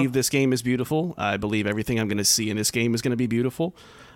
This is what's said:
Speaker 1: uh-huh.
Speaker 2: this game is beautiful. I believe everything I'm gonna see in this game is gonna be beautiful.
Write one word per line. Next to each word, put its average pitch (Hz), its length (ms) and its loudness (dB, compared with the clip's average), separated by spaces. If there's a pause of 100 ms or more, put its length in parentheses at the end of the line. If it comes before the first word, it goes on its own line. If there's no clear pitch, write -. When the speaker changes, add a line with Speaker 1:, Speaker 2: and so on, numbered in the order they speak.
Speaker 1:
uh-huh. - 60 -6
Speaker 2:
this 131 160 0
game 135 240 2
is 120 80 0
beautiful. 127 560 0
I 101 200 0
believe 104 300 0
everything 107 320 0
I'm 110 80 0
gonna 101 180 0
see 107 240 2
in 107 80 -2
this 107 140 0
game 117 220 2
is 113 80 -2
gonna 123 160 0
be 123 100 0
beautiful. 127 480 -2 (400)